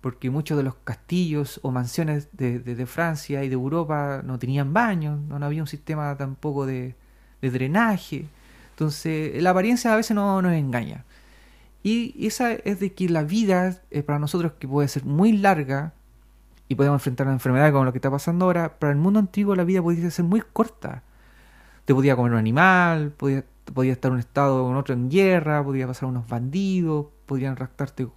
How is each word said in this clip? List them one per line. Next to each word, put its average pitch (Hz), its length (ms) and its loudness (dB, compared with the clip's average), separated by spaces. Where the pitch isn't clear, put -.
Porque 127 260 -6
muchos 147 300 -2
de 135 40 0
los 131 120 -2
castillos 151 760 -4
o 135 80 -4
mansiones 147 640 -2
de, 123 260 -2
de, 120 160 -8
de 123 100 -6
Francia 143 580 -4
y 135 60 -4
de 131 60 -2
Europa 143 680 -2
no 131 160 -8
tenían 139 360 -2
baño, 170 440 0
no, 143 100 -8
no 143 80 -4
había 151 160 -4
un 147 40 -6
sistema 147 520 -6
tampoco 139 480 -6
de, 127 280 -6
de 131 100 -2
drenaje. 156 760 -2
Entonces, 156 680 -4
la 180 80 6
apariencia 226 440 2
a - 20 4
veces 220 180 0
no, 196 280 2
nos 180 100 4
engaña. 131 540 -2
Y 226 320 -2
esa 233 260 -2
es 202 260 -4
de 190 140 -4
que 185 160 -2
la 160 140 2
vida, 185 580 2
eh, 147 120 -2
para 147 160 -2
nosotros, 156 400 -2
que 135 100 -8
puede 143 200 2
ser 135 180 -4
muy 175 260 4
larga, 156 640 2
y 131 60 0
podemos 139 220 4
enfrentar 131 300 -2
una 135 80 2
enfermedad 135 380 4
como 135 140 4
lo 127 60 0
que 127 60 -6
está 135 120 0
pasando 170 340 0
ahora, 170 340 0
para 147 140 2
el 143 60 2
mundo 196 200 4
antiguo 202 380 2
la 180 80 2
vida 185 160 2
podía 170 300 0
ser 170 160 0
muy 214 160 2
corta. - 600 -4
Te 139 80 4
podía 135 200 4
comer 120 180 2
un 117 60 4
animal, 160 720 4
podía, 135 300 -2
podía 131 200 2
estar 127 200 0
un 127 60 0
estado 135 440 0
con 127 140 0
otro 139 180 -2
en 123 140 -2
guerra, 156 560 2
podía 135 220 -2
pasar 127 240 -6
unos 120 180 -6
bandidos, 151 800 -2
podían 135 320 -4
raptarte 131 500 -6